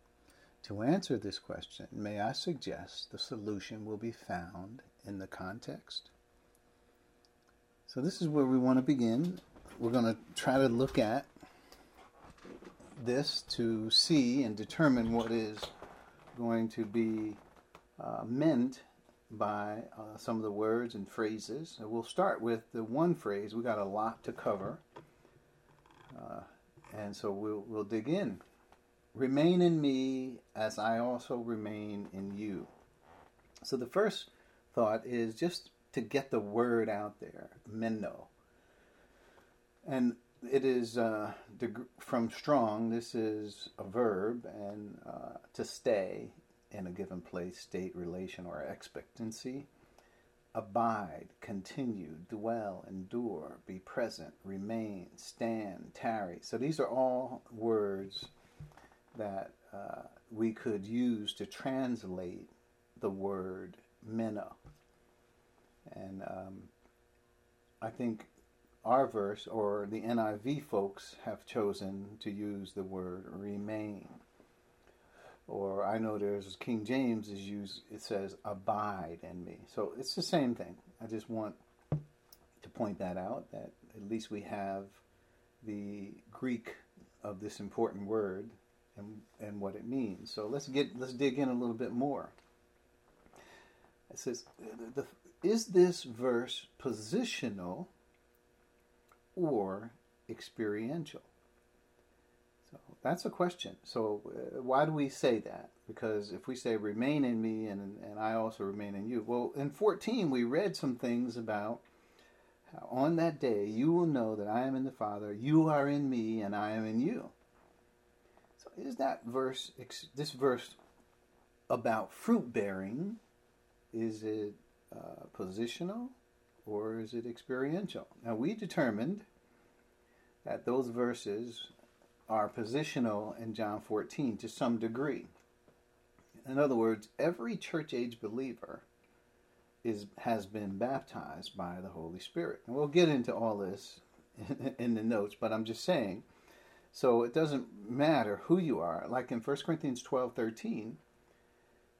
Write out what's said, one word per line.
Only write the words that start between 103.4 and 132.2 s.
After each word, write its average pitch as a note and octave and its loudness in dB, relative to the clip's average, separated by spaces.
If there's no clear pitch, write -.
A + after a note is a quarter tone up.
So, G#2+ -2
uh, B2+ -8
why B2+ 6
do D#3+ 2
we C#3+ 0
say B2 2
that? - -10
Because G#2+ -2
if - -10
we B2+ -4
say, A#2+ 0
"Remain A#2+ 2
in A#2 2
me A2 0
and, G2+ -6
and G#2 -10
I A2 2
also A2 0
remain G2+ -4
in G2+ -4
you." A#2 0
Well, A#2+ 0
in C#3 -2
fourteen, G#3+ 2
we B2+ 4
read D#3+ 2
some C3 0
things A#2+ 0
about A2 -2
how - -12
on D3 4
that E3 2
day G#2+ 4
you A2+ 4
will F3 6
know A#2+ 4
that G#2 -2
I A2+ 2
am C3+ 0
in C3 0
the C3 -4
Father, G#2 -4
you D3 8
are C#3+ 6
in C#3+ 2
me, A2+ 2
and G2+ 0
I G#2 0
am A2 0
in A2 2
you. G3+ 0
So - -18
is C4 -6
that - 0
verse, C3 -2
ex-, - -12
this D3+ -2
verse B2+ 2
about A2+ 2
fruit A3+ 2
bearing, A2 -2
is A2 -2
it, G#2+ -2
uh, - -14
positional A#2+ -4
or G#2+ -2
is A2 -6
it A#2+ -4
experiential? C3+ -2
Now, A2+ 0
we D3 2
determined D3+ 0
that - -6
those B2 4
verses A#2 -2